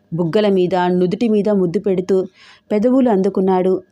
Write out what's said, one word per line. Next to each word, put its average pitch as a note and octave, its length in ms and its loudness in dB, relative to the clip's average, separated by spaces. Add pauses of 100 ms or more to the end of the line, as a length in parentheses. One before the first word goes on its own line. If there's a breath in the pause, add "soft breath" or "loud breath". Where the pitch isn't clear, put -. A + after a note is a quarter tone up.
(120)
బుగ్గల E3+ 360 0
మీద, F#3 260 0 (140)
నుదుటి F3+ 400 0
మీద G#3 200 0
ముద్దు F#3+ 320 0
పెడుతూ F#3+ 360 -2 (500 loud breath)
పెదవులు B3 440 2
అందుకున్నాడు. F#3+ 600 0 (200)